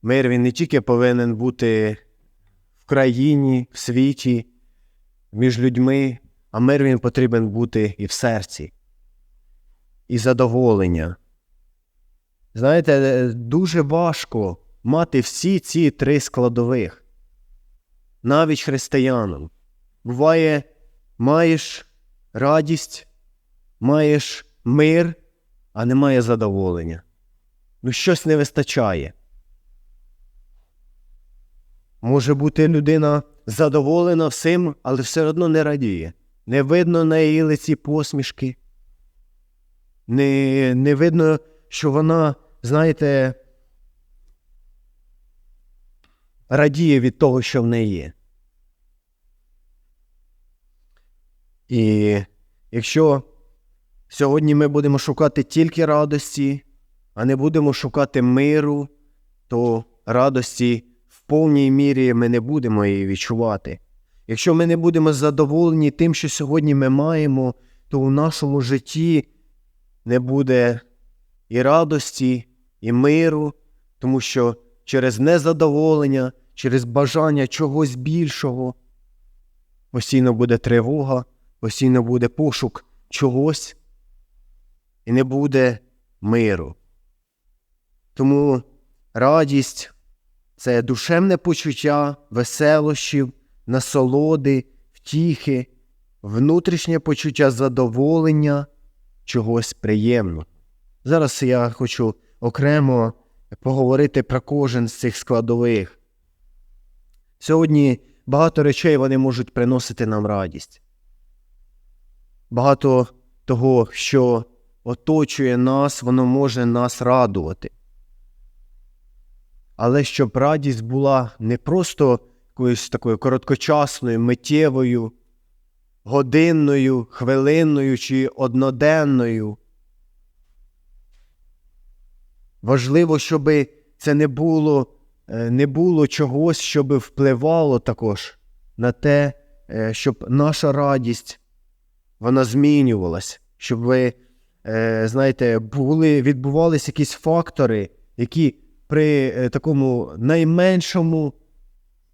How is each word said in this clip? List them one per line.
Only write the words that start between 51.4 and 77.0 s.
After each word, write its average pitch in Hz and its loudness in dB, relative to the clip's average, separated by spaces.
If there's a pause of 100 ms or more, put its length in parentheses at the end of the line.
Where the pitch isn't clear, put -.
І 107 2 (540)
якщо 139 0 (840)
сьогодні 147 0
ми 147 4
будемо 143 0
шукати 147 -2
тільки 165 0
радості, 143 -2 (500)
а 110 -6
не 135 2
будемо 147 0
шукати 135 -2
миру, 143 0 (580)
то 117 -2 (200)
радості 123 0 (240)
в - -20
повній 147 2
мірі 135 2
ми 117 2
не 120 2
будемо 117 -2
її 98 0
відчувати. 101 -6 (480)
Якщо - 0
ми 170 2
не 165 0
будемо 165 2
задоволені 151 0
тим, 165 0
що - -6
сьогодні 147 -2
ми 135 2
маємо, 139 0 (320)
то 143 -4
у 135 0
нашому 143 0
житті 147 -2 (800)
не 123 2
буде 123 0 (680)
і 117 -2
радості, 135 0 (360)
і 110 -4
миру, 151 2 (460)
тому 131 -2
що 120 -2 (280)
через 127 -2
незадоволення, 151 2 (220)
через 127 -2
бажання 143 0